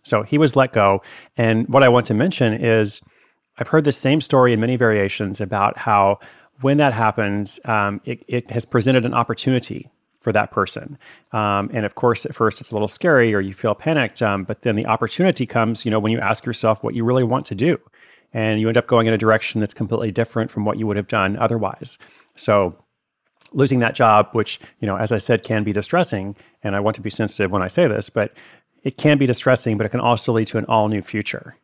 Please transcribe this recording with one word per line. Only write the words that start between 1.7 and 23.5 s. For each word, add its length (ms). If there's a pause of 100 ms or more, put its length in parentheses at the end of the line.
I 60
want 160
to 80
mention 400
is 480 (560)
I've 100
heard 160
the 80
same 300
story 320
in 80
many 160
variations 640
about 360
how 420 (420)
when 160
that 160
happens, 720
um, 400
it, 240
it 200
has 140
presented 400
an 100
opportunity 760 (320)
for 100
that 200
person. 460 (360)
Um, 400
and 120
of 100
course, 300
at 80
first 280
it's 100
a 40
little 120
scary 460
or 80
you 120
feel 220
panicked, 460
um, 240
but 160
then 160
the 80
opportunity 600
comes, 380
you 80
know, 80
when 140
you 80
ask 240
yourself 360
what 140
you 80
really 220
want 220
to 80
do. 220 (560)
And 260
you 80
end 100
up 100
going 200
in 60
a 40
direction 440
that's 120
completely 380
different 400
from 140
what 120
you 80
would 120
have 100
done 300
otherwise. 600 (380)
So 400 (800)